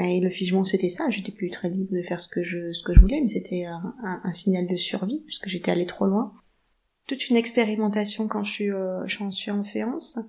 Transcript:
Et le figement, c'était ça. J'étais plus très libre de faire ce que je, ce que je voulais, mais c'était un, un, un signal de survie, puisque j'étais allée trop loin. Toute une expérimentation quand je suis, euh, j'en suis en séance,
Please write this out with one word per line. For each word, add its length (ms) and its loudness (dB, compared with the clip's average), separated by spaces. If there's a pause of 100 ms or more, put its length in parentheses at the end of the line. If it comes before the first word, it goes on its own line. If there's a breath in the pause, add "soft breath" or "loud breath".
Et 160 2
le 100 2
figement, 320 0
c'était 260 2
ça. 220 -2
J'étais 220 -6
plus 180 -6
très 180 -6
libre 240 -4
de 100 -2
faire 180 -6
ce 80 -8
que 160 -4
je, 280 -6
ce 120 -8
que 100 2
je 60 12
voulais, 200 10
mais 60 2
c'était 380 -2
un, 300 -8 (100)
un, 180 -4
un 100 -2
signal 360 0
de 80 0
survie, 500 -4
puisque 220 -10
j'étais 240 -2
allée 140 0
trop 200 -2
loin. 260 0 (760)
Toute 220 -6
une 60 6
expérimentation 920 0
quand 160 -4
je 80 -6
suis, 180 -2
euh, 360 -4
j'en 260 -6
suis 180 -8
en 140 -2
séance, 540 -6 (100)